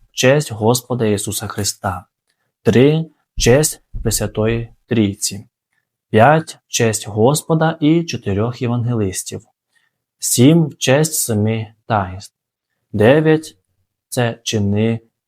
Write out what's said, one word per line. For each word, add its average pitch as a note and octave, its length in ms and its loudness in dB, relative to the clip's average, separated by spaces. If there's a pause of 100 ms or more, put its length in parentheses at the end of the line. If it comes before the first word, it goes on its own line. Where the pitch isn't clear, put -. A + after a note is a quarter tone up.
(120)
в - 40 -20
честь C#3 360 2
Господа A#2 540 -2
Ісуса G#2 420 -4
Христа. G2 580 -8 (580)
Три C#3 420 4 (320)
в - 40 -2
честь C#3+ 400 2 (220)
Пресвятої A2+ 680 -4 (160)
Трійці. G#2 640 -2 (600)
П'ять C#3+ 480 2 (100)
в - 40 -20
честь A2+ 360 -2
Господа D3+ 720 0
і E3 240 2
чотирьох A2+ 580 -4
євангелистів. A#2 840 -4 (760)
Сім D#3 460 4
в C3+ 120 -8
честь D3 360 0
семи A2 600 -4 (120)
таїнств. G2 500 -6 (580)
Дев'ять D#3 640 2 (520)
це A#2 340 -4
чини G#2+ 560 -2 (280)